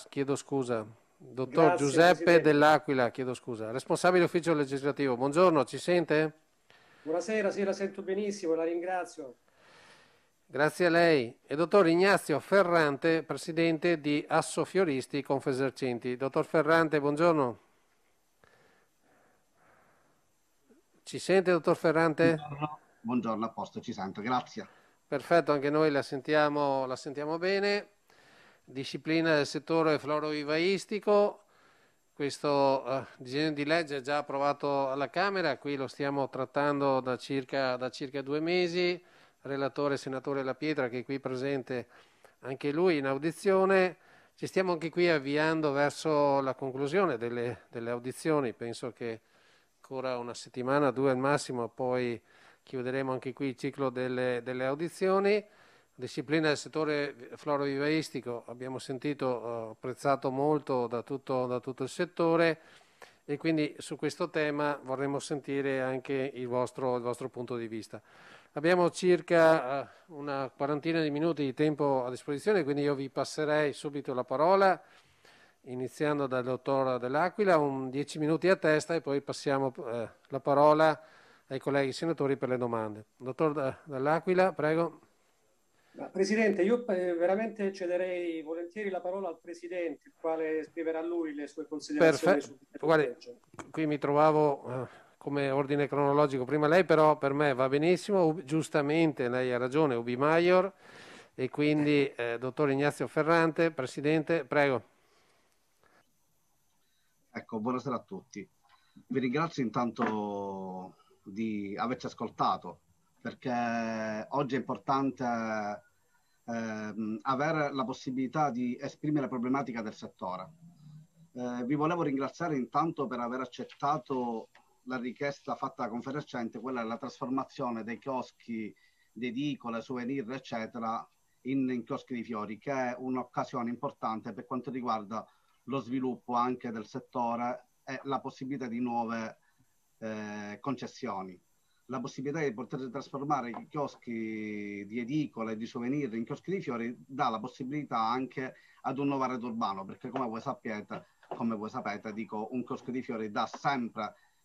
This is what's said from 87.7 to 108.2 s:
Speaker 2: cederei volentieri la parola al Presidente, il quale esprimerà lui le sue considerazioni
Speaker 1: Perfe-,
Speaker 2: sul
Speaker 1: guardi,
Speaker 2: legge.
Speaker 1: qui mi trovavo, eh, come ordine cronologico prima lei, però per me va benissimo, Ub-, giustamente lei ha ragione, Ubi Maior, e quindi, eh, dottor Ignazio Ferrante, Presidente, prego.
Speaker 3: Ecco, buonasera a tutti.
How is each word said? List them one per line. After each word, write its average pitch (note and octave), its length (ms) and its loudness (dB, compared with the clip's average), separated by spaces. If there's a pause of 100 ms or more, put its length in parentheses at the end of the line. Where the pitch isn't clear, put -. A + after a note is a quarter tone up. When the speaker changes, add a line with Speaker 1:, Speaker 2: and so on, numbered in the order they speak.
Speaker 2:
cederei F3 680 -2
volentieri F3 480 -8
la F#3 100 -4
parola F#3 300 -4
al E3 120 -10
Presidente, E3+ 680 -8
il - 60 -20
quale D#3+ 440 -2
esprimerà D#3+ 420 -4
lui E3 320 -4
le C#3+ 140 -8
sue D3+ 200 -12
considerazioni D#3 680 2
Speaker 1:
Perfe-, C#3 120 -2
Speaker 2:
sul - 320 -20
Speaker 1:
guardi, D#3 260 4
Speaker 2:
legge. A#2+ 340 -10 (320)
Speaker 1:
qui D#3 160 -2
mi D3 100 0
trovavo, D3 840 4
eh, A2+ 40 -8 (300)
come C#3+ 320 -2
ordine C#3+ 380 0
cronologico C#3 560 2
prima D3 240 2
lei, F3 160 6
però D3+ 340 6
per C#3 160 0
me C#3+ 200 2
va C3 160 2
benissimo, F3 560 2
Ub-, D#3 180 0
giustamente D3 840 2
lei B2+ 240 0
ha A#2+ 40 2
ragione, B2+ 380 2
Ubi A#2+ 220 -2
Maior, F3 540 4 (640)
e B2+ 160 -4
quindi, D3 640 2
eh, A#2 260 -2
dottor C3 300 0
Ignazio C#3 380 2
Ferrante, E3 640 2
Presidente, D3+ 720 0
prego. C#3 400 2 (2500)
Speaker 3:
Ecco, - 280 -10
buonasera B2 360 -4
a A2+ 40 -6
tutti. - 480 -14 (600)